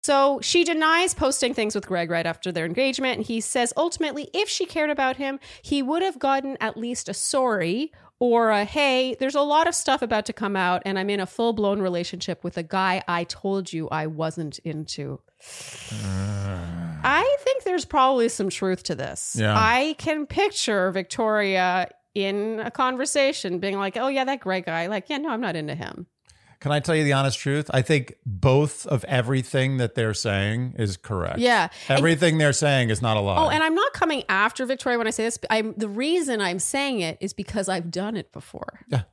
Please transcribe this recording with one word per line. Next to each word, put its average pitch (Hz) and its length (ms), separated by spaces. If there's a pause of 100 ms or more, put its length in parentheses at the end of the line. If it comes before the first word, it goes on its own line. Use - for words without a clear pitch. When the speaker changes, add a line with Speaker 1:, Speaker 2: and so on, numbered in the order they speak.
Speaker 1:
So 277 400
she 349 220
denies 330 500
posting 262 400
things 214 220
with 196 100
Greg 170 240
right 165 160
after 165 240
their 170 160
engagement. 262 520
And 220 80
he 226 140
says 240 360
ultimately, 302 580
if 415 140
she - 180
cared 302 240
about 262 280
him, 277 200 (240)
he 285 220
would 320 180
have 370 160
gotten 269 420
at 220 160
least 233 320
a - 60
sorry 240 800 (260)
or 233 320
a, 208 140
"Hey, 262 560
there's 269 160
a 285 60
lot 294 260
of 339 80
stuff - 260
about 220 240
to 220 60
come 202 240
out, 180 280
and 196 120
I'm 208 140
in 202 80
a 185 80
full-blown 208 560
relationship 175 640
with 175 120
a 175 60
guy 190 460
I 175 160
told 196 480
you 160 180
I 156 180
wasn't 160 520
into." 151 600 (720)
Speaker 2:
Uh. 98 680 (460)
Speaker 1:
I 392 360
think 523 240
there's 359 200
probably 262 440
some 202 200
truth 185 360
to 165 100
this. - 420
Speaker 2:
Yeah. 107 220
Speaker 1:
I 254 400
can 311 280
picture 208 680
Victoria 190 960 (260)
in 208 500
a 233 60
conversation 262 880
being 196 180
like, 196 200
"Oh, 240 100
yeah, 269 180
that 269 140
Greg 185 280
guy. 165 200
Like, 202 240
yeah, 285 80
no, 302 120
I'm 226 100
not 196 160
into 151 180
him." - 320 (540)
Speaker 2:
Can 143 100
I 147 80
tell 160 160
you 156 80
the 143 120
honest 135 260
truth? 143 340
I 131 80
think 143 320 (100)
both 135 640
of 127 200
everything 131 720
that 120 180
they're 110 180
saying 107 640
is 104 180
correct. 87 440
Speaker 1:
Yeah. 226 300 (180)
And 135 100
Speaker 2:
Everything 160 400
they're 147 140
saying 135 380
is 107 120
not 110 140
a 104 40
lie. 98 160
Speaker 1:
Oh, 311 140
and 311 140
I'm 320 100
not 494 200
coming 320 340
after 214 360
Victoria 254 320
when 226 120
I - 20
say 220 140
this. 233 140
But - 140
I'm, 220 240
the 208 120
reason 269 520
I'm 185 200
saying 269 400
it 160 200
is 190 120
because 196 360
I've 170 220
done 202 260
it - 140
before. - 560
Speaker 2:
Yeah. 113 160 (100)